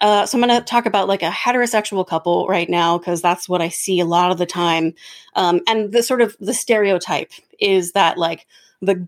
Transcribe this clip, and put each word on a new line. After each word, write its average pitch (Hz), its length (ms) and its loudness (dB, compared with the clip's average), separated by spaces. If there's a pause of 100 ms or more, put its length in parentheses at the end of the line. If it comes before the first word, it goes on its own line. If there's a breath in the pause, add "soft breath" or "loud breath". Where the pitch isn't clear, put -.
uh, - 240 4
so - 120 -4
I'm 233 40 2
gonna 240 200 4
talk 240 240 -2
about, 196 220 0
like, 196 160 0
a 165 80 -2
heterosexual 226 760 -2
couple 175 420 0
right 175 220 0
now, 175 300 2
'cause 175 220 -4
that's 175 260 0
what 180 140 0
I 170 80 -2
see 185 300 -2
a 175 60 0
lot 170 260 2
of 175 60 -2
the 175 80 -2
time. 170 480 -2 (420 loud breath)
Um, 175 320 2
and 214 260 0
the 233 100 2
sort 247 180 0
of 214 180 0
the 202 140 -4
stereotype 196 800 0 (280)
is 190 340 0
that, 180 240 2
like, 170 280 -4 (360 soft breath)
the 190 140 0 (120)